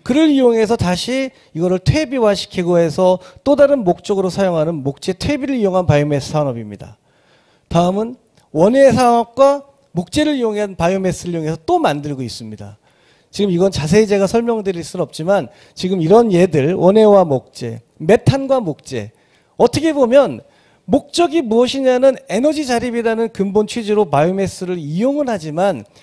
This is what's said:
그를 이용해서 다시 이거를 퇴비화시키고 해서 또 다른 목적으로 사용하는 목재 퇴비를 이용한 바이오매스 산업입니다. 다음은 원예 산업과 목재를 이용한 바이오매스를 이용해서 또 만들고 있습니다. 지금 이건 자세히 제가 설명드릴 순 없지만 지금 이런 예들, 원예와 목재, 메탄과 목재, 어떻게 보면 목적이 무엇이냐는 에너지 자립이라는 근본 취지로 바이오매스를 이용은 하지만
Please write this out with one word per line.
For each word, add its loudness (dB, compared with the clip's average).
그를 2
이용해서 2
다시 -2
이거를 -2
퇴비화시키고 0
해서 2
또 2
다른 2
목적으로 -2
사용하는 -2
목재 -6
퇴비를 -4
이용한 0
바이오매스 0
산업입니다. -8
다음은 -2
원예 4
산업과 2
목재를 -2
이용한 -4
바이오매스를 -2
이용해서 -4
또 2
만들고 -2
있습니다. -12
지금 -2
이건 2
자세히 2
제가 0
설명드릴 -2
순 -8
없지만 -2
지금 -4
이런 4
예들, 2
원예와 6
목재, -6
메탄과 0
목재, -8
어떻게 2
보면 2
목적이 -2
무엇이냐는 2
에너지 -2
자립이라는 -2
근본 -2
취지로 -2
바이오매스를 -2
이용은 -2
하지만 -4